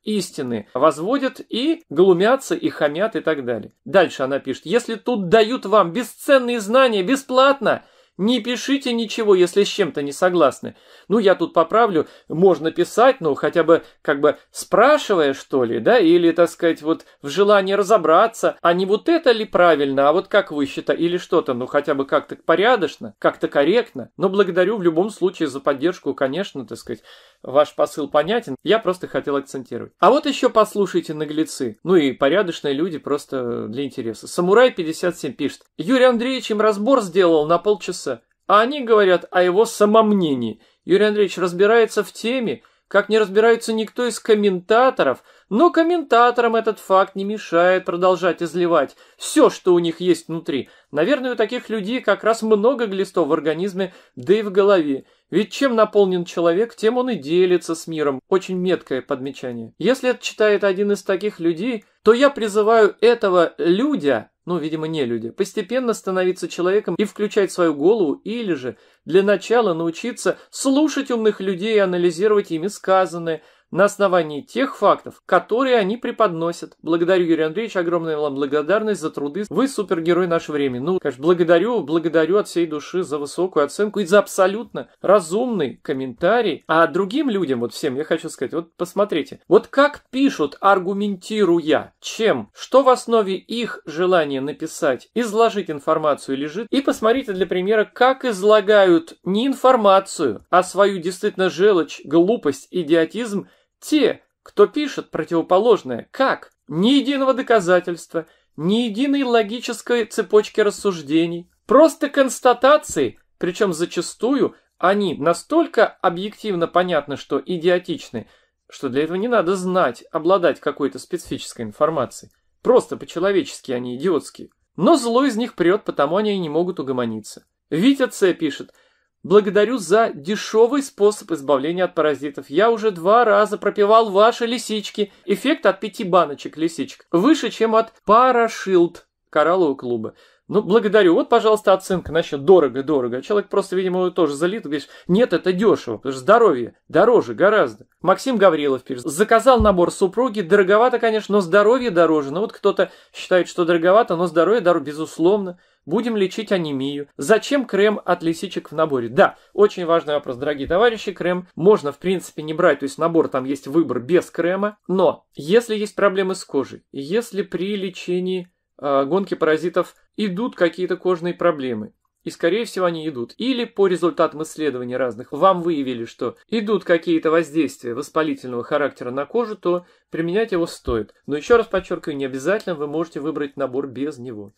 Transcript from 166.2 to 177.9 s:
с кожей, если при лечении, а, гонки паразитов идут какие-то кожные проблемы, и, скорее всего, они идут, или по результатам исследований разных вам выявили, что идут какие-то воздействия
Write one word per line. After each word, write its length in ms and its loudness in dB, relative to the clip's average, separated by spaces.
с 100 -16
кожей, 380 -6
если 480 -6
при 340 -6
лечении, 760 -6
а, 260 0
гонки 300 -2
паразитов 640 -2
идут 400 -6
какие-то 400 -2
кожные 380 -2
проблемы, 580 -6
и, 60 -10
скорее 340 -2
всего, 220 -6
они 240 -4
идут, 280 -10
или 280 -4
по 220 0
результатам 560 -2
исследований 520 -6
разных 380 -6
вам 280 2
выявили, 440 -4
что 320 -8
идут 380 -4
какие-то 460 0
воздействия 640 -2